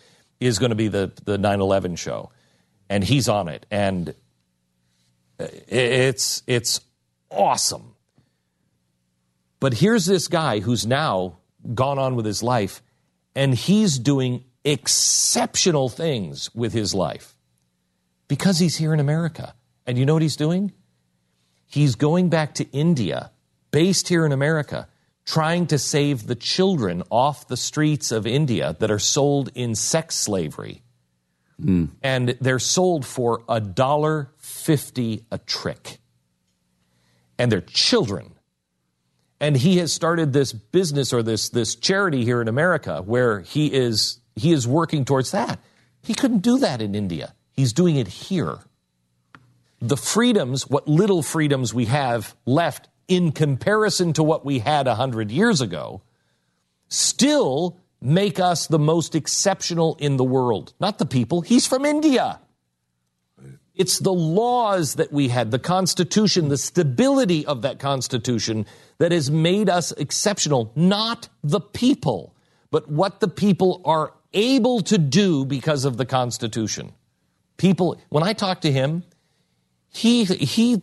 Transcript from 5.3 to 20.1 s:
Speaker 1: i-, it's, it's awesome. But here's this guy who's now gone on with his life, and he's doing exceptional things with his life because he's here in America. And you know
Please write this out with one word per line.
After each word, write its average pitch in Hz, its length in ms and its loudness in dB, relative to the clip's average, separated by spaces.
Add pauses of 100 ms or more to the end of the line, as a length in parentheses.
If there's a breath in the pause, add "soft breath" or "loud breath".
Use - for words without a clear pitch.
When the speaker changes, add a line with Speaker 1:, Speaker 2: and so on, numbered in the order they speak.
Speaker 1:
i-, - 40 -8 (240)
it's, 127 760 0
it's 120 340 -2 (500)
awesome. - 640 -2 (1700)
But 135 140 0
here's 190 300 2
this 185 240 0
guy 139 320 0
who's 110 260 -2
now 113 520 -2 (360)
gone 135 240 0
on 131 180 0
with 110 100 -2
his 101 160 -4
life, 117 400 -2 (520)
and 135 200 2
he's 180 440 2
doing 127 460 0 (200)
exceptional - 1200 0
things 117 640 -6
with 113 180 -4
his 104 220 -2
life 80 420 -4 (920)
because 170 300 2
he's 170 180 2
here 156 160 0
in 156 80 2
America. 151 540 -2 (320)
And 123 100 -2
you 131 80 2
know 151 100 4